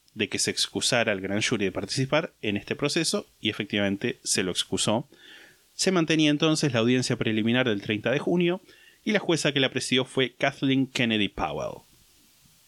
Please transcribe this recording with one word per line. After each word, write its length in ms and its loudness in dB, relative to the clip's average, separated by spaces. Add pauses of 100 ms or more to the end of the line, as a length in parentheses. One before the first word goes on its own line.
(120)
de 160 -2
que 100 -4
se 120 -2
excusara 600 0
al 120 -2
gran 180 -2
jury 240 0
de 80 0
participar 680 -2
en 160 -2
este 180 -6
proceso, 500 -2 (140)
y 80 -2
efectivamente 760 -2
se 180 -2
lo 80 -2
excusó. 580 -2 (640)
Se 200 -2
mantenía 380 2
entonces 440 2
la 60 4
audiencia 360 2
preliminar 500 2
del 140 0
treinta 300 -2
de 80 2
junio, 420 0 (420)
y 100 -2
la 60 4
jueza 340 0
que 80 2
la 100 4
presidió 340 0
fue 300 -2
Kathleen 540 0
Kennedy 400 0
Powell. 560 -6 (840)